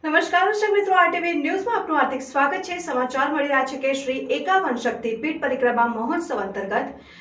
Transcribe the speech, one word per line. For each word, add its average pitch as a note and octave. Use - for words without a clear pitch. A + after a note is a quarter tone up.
નમસ્કાર F4
દર્શક G#4
મિત્રો, G4
આરટીવી F4
ન્યૂઝમાં F#4+
આપનું D#4
હાર્દિક C4
સ્વાગત C#4+
છે. F4
સમાચાર C4+
મળી C#4+
રહ્યા C4
છે -
કે C4+
શ્રી C4
એકાવન D#4+
શક્તિપીઠ A#3
પરિક્રમા A#3+
મહોત્સવ B3
અંતર્ગત G3+